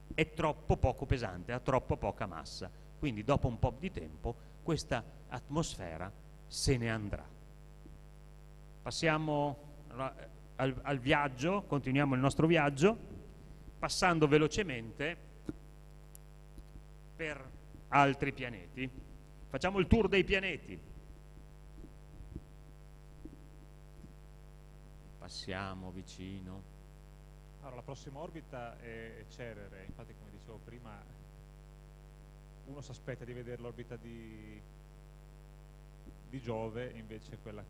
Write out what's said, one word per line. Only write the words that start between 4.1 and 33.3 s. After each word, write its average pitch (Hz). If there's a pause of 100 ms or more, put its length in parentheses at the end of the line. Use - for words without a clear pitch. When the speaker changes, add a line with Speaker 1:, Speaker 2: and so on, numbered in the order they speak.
Speaker 1:
questa - (260)
atmosfera 101 (340)
se -
ne 117
andrà. 107 (1400)
Passiamo 147 (1000)
al, 131
al 139
viaggio, 147
continuiamo 135
il 127
nostro 139
viaggio, 160 (840)
passando 160
velocemente 143 (1900)
per 139 (380)
altri 139
pianeti. 120 (600)
Facciamo 185
il 180
tour 214
dei 185
pianeti. 185 (4000)
Passiamo 92
vicino. 95 (960)
Speaker 2:
Allora, 127
la 120
prossima 139
orbita 147
è, 113
è 107
Cerere, 101
infatti 110
come 101
dicevo 101
prima, 117 (1700)
uno 143
si 135
aspetta 123
di 120